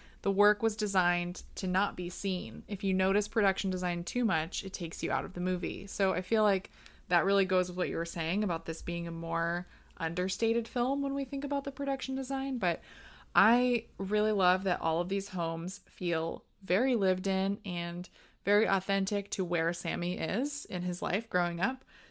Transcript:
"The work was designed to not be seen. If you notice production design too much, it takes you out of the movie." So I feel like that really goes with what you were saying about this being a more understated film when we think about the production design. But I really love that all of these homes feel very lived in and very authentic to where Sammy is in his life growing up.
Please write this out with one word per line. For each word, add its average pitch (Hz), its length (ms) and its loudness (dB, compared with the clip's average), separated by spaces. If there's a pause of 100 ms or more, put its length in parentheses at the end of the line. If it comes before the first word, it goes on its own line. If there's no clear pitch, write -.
(220)
"The 202 80 2
work 202 320 6
was 220 140 2
designed 175 680 2 (140)
to - 100 -4
not 185 300 0
be 180 140 -4
seen. 175 580 -4
If 196 140 -6
you 190 120 2
notice 190 340 2
production 196 420 2
design 180 340 -2
too 247 200 -2
much, 170 400 -2
it 190 80 -8
takes 165 300 -6
you 156 100 -2
out 131 120 0
of 180 100 -10
the 180 60 -6
movie." 180 460 -4
So 190 260 0
I 185 100 -2
feel 220 200 0
like 196 280 2 (380)
that 170 160 4
really 196 200 4
goes 185 240 2
with 180 80 -8
what 180 120 -2
you 160 80 -4
were 165 80 -2
saying 170 400 -2
about 175 220 -2
this 160 160 -6
being 170 240 -4
a 165 60 -6
more 165 540 -2 (320)
understated 190 680 0
film 262 340 0
when 277 120 -2
we 277 100 -2
think 277 200 -6
about 277 200 -2
the 277 80 -6
production 269 420 -4
design. 269 440 -4
But 180 220 0 (540)
I 240 500 4 (140)
really 208 340 2
love 190 320 4
that 185 160 2
all 165 200 0
of 175 80 -2
these 196 220 -2
homes 165 560 -4
feel 165 580 -4 (180)
very 226 340 2
lived 185 320 2
in 190 360 2
and 175 440 -6 (360)
very 208 220 4
authentic 196 640 0
to 185 140 -2
where 170 280 0
Sammy 170 460 -4
is 202 460 -2
in 180 180 -6
his 180 200 -4
life 190 280 -2
growing 175 300 0
up. 240 240 -2 (260)